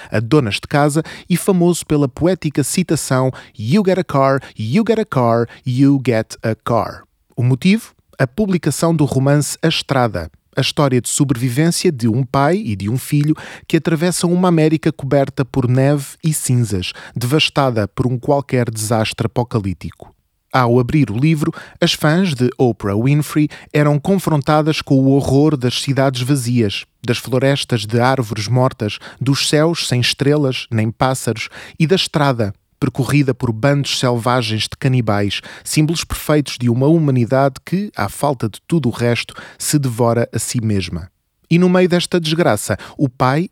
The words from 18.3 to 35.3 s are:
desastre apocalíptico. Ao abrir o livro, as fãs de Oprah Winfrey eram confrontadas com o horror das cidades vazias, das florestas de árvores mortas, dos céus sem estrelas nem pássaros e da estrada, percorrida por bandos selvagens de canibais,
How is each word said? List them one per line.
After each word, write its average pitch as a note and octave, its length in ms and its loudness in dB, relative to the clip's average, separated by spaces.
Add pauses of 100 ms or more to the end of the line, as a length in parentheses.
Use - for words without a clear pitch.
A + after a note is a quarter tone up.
desastre A2 560 -2
apocalíptico. - 880 -4 (380)
Ao B2 280 4
abrir B2+ 320 2
o G2+ 60 -4
livro, D#3+ 360 0 (260)
as E3+ 140 2
fãs E3 400 0
de B2 240 0
Oprah G#2+ 400 0
Winfrey D3 500 2 (240)
eram D3 280 2
confrontadas D#3 800 0
com - 140 0
o C3+ 160 4
horror C#3 440 4
das B2 260 -2
cidades C3+ 420 0
vazias, A#2+ 640 0 (200)
das A#2+ 140 -2
florestas B2+ 680 -2
de A2+ 140 -2
árvores A#2 480 0
mortas, B2 520 0 (220)
dos C3+ 260 0
céus D#3 400 0
sem B2 140 0
estrelas C#3 680 0
nem A2 220 0
pássaros B2+ 560 -2 (320)
e D#3+ 80 2
da F3 80 4
estrada, C3 580 0 (260)
percorrida C3 540 0
por A#2+ 180 -2
bandos C#3 480 0
selvagens A#2+ 640 0
de - 160 -10
canibais, G#2+ 600 0 (220)